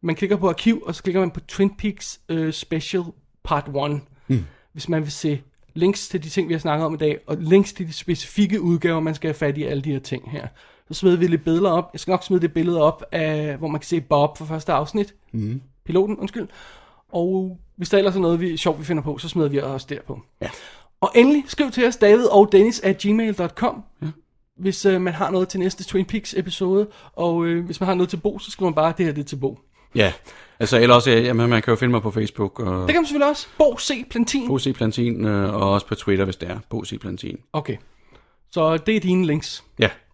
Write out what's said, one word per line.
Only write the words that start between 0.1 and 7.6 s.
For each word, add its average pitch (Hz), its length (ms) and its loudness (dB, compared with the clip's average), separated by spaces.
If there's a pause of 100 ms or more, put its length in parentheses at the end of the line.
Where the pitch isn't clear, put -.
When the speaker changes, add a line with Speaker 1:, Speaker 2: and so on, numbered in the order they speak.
Speaker 1:
klikker 196 220 0
på 180 120 2
arkiv, 220 360 0
og 165 100 -8
så - 80 -16
klikker 185 160 0
man 185 120 0
på - 80 -12
Twin - 380 -2
Peaks, - 420 -8 (100)
øh, 160 240 -2
Special 165 500 -4 (400)
Part 147 300 -2
One. 143 280 -2 (260)
Speaker 2:
Mm. 117 180 0 (280)
Speaker 1:
Hvis 151 160 -12
man 160 140 0
vil 147 80 -8
se 143 300 -4 (320)
links 185 360 0
til 175 140 -6
de 156 60 -12
ting, 170 180 -2
vi 165 60 -2
har 160 60 -2
snakket 156 260 0
om 156 80 -2
i 156 40 -8
dag, 151 200 0 (100)
og 151 120 -4
links 185 340 4